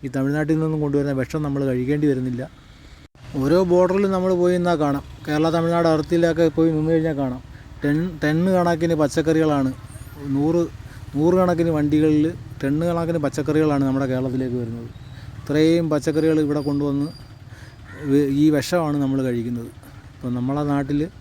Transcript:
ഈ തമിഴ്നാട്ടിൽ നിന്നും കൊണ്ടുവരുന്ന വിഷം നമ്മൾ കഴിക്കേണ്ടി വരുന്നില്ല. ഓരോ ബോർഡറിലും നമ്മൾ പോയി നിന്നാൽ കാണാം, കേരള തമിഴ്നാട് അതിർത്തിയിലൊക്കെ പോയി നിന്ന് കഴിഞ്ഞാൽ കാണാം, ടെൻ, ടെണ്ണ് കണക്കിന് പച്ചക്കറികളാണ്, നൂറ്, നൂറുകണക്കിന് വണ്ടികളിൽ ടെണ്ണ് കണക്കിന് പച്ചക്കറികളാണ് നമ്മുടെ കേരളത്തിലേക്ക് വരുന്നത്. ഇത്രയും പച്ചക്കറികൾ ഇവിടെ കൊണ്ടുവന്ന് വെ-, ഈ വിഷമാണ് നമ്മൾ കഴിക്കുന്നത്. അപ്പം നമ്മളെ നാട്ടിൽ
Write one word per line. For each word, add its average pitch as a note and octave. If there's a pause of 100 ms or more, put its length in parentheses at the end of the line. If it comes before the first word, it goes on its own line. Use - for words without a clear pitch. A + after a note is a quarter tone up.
ഈ B2+
തമിഴ്നാട്ടിൽ D3
നിന്നും D#3
കൊണ്ടുവരുന്ന C#3+
വിഷം D3+
നമ്മൾ C#3 (100)
കഴിക്കേണ്ടി C#3
വരുന്നില്ല. B2+ (960)
ഓരോ C#3+ (140)
ബോർഡറിലും F#3
നമ്മൾ F#3 (100)
പോയി F3+
നിന്നാൽ F3
കാണാം, C#3+ (200)
കേരള D3+
തമിഴ്നാട് E3+
അതിർത്തിയിലൊക്കെ E3 (120)
പോയി E3
നിന്ന് D#3
കഴിഞ്ഞാൽ D#3+
കാണാം, B2+ (420)
ടെൻ, D3 (260)
ടെണ്ണ് D#3+
കണക്കിന് E3+
പച്ചക്കറികളാണ്, D3+ (680)
നൂറ്, E3 (520)
നൂറുകണക്കിന് E3+
വണ്ടികളിൽ D3+ (380)
ടെണ്ണ് D3
കണക്കിന് E3+
പച്ചക്കറികളാണ് D3
നമ്മുടെ C3+
കേരളത്തിലേക്ക് B2+
വരുന്നത്. A#2 (520)
ഇത്രയും D#3+
പച്ചക്കറികൾ D#3
ഇവിടെ D3
കൊണ്ടുവന്ന് C#3+ (1040)
വെ-, C#3+ (120)
ഈ D3+ (100)
വിഷമാണ് D3
നമ്മൾ C3+
കഴിക്കുന്നത്. A#2+ (440)
അപ്പം B2+
നമ്മളെ C3+ (100)
നാട്ടിൽ C#3+ (180)